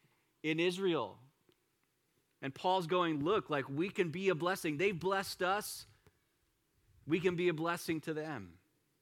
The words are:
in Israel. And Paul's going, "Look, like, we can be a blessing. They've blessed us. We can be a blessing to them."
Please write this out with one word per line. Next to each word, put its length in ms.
in 180
Israel. 600
And 100
Paul's 360
going, 360
"Look, 280
like, 180
we 200
can 200
be 200
a 40
blessing. 440
They've 220
blessed 440
us. 420
We 140
can 160
be 140
a 40
blessing 480
to 140
them." 420